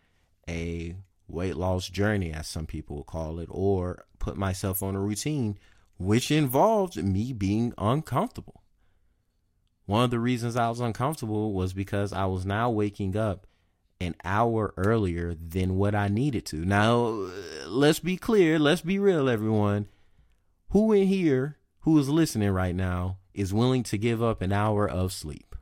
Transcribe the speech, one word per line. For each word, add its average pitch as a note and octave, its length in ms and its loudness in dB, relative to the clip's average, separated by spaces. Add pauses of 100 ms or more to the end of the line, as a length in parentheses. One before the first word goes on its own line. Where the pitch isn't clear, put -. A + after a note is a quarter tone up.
(480)
a E2+ 480 -6 (320)
weight E2+ 280 -4
loss F2+ 320 -2
journey, G2 440 -2
as D#2 160 -8
some D#2 180 -8
people D2 380 -10
call D#2+ 340 -8
it, E2 120 -10
or F#2 540 -2 (140)
put - 180 -4
myself F#2+ 460 -4
on F#2+ 140 -4
a G2 40 -2
routine, G#2+ 580 -2 (380)
which G#2 340 2
involved D#3 720 2
me G2 300 0
being G#2+ 460 0
uncomfortable. C#3+ 840 -2 (1200)
One A2 180 4
of B2 60 2
the A#2+ 80 0
reasons A#2+ 380 0
I A#2 120 2
was A#2 120 -4
uncomfortable A2 760 -2
was F#2 180 -2
because G2 400 -4
I F#2+ 140 -2
was F#2 180 -2
now G#2 240 0
waking G#2 480 -2
up G#2+ 300 -4 (540)
an F2 240 -4
hour A2 520 0
earlier F2+ 560 0
than F2 440 -2
what G2+ 180 2
I G2+ 140 0
needed A2+ 380 0
to. D#2 100 -8
Now, G#2 760 0 (360)
let's C#3 340 4
be F3+ 160 -2
clear, E3+ 420 4
let's D3+ 240 4
be F#3+ 160 -2
real, F3 300 4
everyone. G#2 600 2 (840)
Who A3 220 4
in G3 140 6
here D3+ 500 2 (240)
who D#3 180 4
is C3+ 100 4
listening C#3+ 420 2
right F#2 240 0
now F#2 440 -2 (140)
is G2 220 -2
willing B2 300 2
to - 120 -4
give A2+ 260 0
up A2+ 200 0
an G2 100 0
hour G#2 340 2
of F#2 260 -2
sleep? - 500 -12